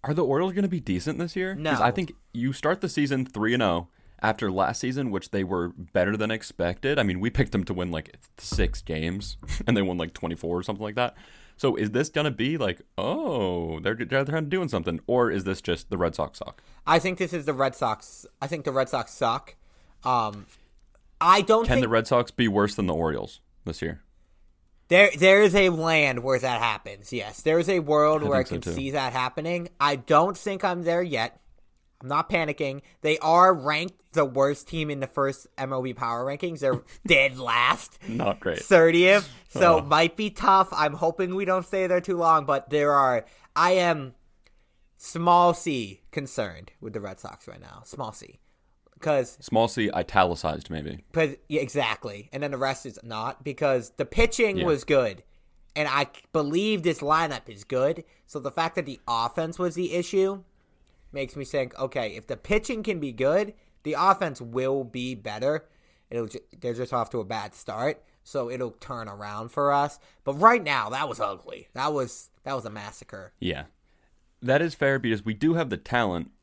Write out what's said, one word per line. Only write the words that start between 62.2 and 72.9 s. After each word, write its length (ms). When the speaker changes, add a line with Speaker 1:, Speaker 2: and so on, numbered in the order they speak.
Speaker 2:
the 120
pitching 460
can 160
be 120
good, 420
the 140
offense 440
will 440
be 280
better. 540
It'll 180
ju-, 120
they're 140
just 200
off 180
to 80
a 60
bad 280
start, 480
so 260
it'll 220
turn 380
around 400
for 240
us. 260
But 120
right 280
now, 260
that 200
was 100
ugly. 540
That 200
was, 360
that 120
was 100
a 60
massacre. 680